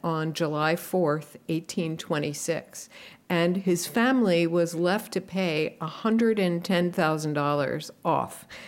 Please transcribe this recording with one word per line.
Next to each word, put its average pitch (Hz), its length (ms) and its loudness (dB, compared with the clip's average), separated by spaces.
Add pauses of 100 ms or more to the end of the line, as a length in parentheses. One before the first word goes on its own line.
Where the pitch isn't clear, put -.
on 160 280 0
July 151 440 0
fourth, 160 600 0 (120)
eighteen 160 480 -2
twenty-six, 151 920 -4 (400)
and 175 280 2
his 180 300 0
family 226 600 4
was 170 280 0
left 180 380 0
to 190 80 -2
pay 175 600 -2
a 160 60 -4
hundred 220 520 2
and 175 260 0
ten 175 280 2
thousand 156 400 0
dollars 143 580 0 (140)
off. 139 420 -2 (220)